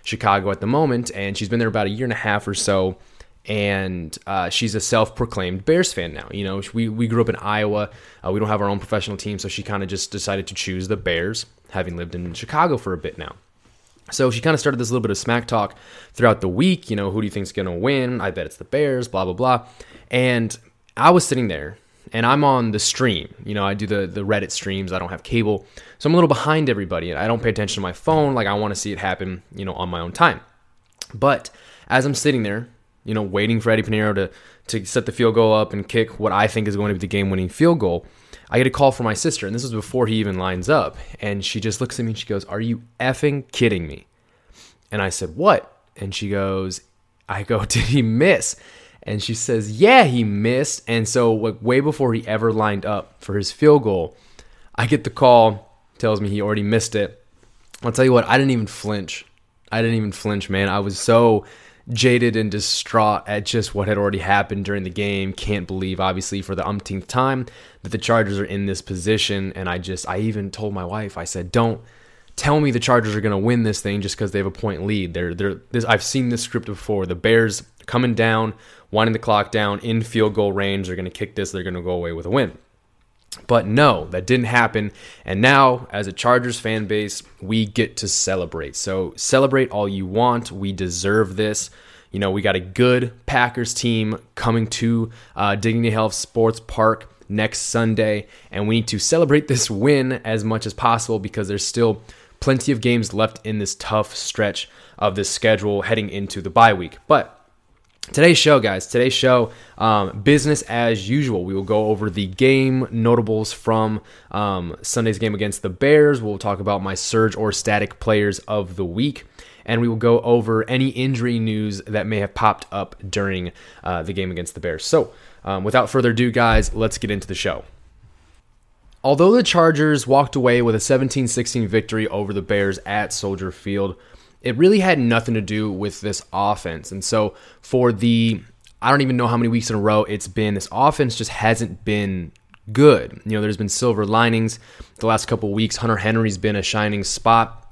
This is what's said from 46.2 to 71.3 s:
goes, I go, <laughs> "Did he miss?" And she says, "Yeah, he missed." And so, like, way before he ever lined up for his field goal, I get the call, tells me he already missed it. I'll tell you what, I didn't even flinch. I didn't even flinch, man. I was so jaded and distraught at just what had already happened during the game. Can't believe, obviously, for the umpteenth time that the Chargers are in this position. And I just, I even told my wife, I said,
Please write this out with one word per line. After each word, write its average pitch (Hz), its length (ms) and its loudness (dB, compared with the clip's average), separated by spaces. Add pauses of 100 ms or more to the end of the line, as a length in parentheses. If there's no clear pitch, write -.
goes, 95 540 -4 (460)
I 98 160 -6
go, 107 200 0
<laughs> - 0 -
"Did 113 200 0
he 123 180 2
miss?" 123 540 2 (480)
And 104 180 -4
she 117 100 -6
says, 110 480 -4
"Yeah, 233 240 10
he 123 180 2
missed." 113 640 0
And 113 220 0
so, 117 240 4
like, 110 300 -2
way 123 180 4
before 139 320 2
he 110 160 -2
ever 110 240 2
lined 107 320 0
up 104 360 -4
for 101 180 -4
his 98 120 -4
field 147 340 6
goal, 92 320 -2 (580)
I 113 100 -2
get 123 200 0
the 113 60 -6
call, 117 640 6 (240)
tells 107 240 0
me 104 80 -2
he 104 140 -2
already 104 220 0
missed 110 300 0
it. 101 300 -4 (580)
I'll 117 100 -2
tell 131 120 4
you 131 80 6
what, 120 160 4
I 113 80 4
didn't 135 140 2
even 113 160 0
flinch. 101 580 -8 (480)
I 113 80 -2
didn't 113 160 2
even 107 160 -2
flinch, 101 380 -4
man. 98 180 2
I 101 120 0
was 98 180 -4
so 113 480 4 (440)
jaded 120 460 2
and 107 140 0
distraught 107 760 0
at 104 200 -4
just - 280 -4
what 101 140 -2
had 104 80 0
already 101 220 0
happened 98 440 0
during 98 200 -4
the 92 80 -8
game. 98 420 -4
Can't 101 340 -4
believe, 95 340 -6
obviously, 95 420 -4
for 95 120 -8
the 90 140 -4
umpteenth 98 380 -8
time 131 400 -2 (360)
that 95 60 -12
the 107 80 -4
Chargers 101 420 0
are 101 60 -4
in 101 220 -4
this 95 160 -4
position. 98 760 -2
And 90 140 -6
I 90 80 -4
just, 90 280 -8
I 92 120 -6
even 104 320 -4
told 104 240 -8
my 92 100 -6
wife, 101 320 -8
I 85 80 -8
said, 90 260 -8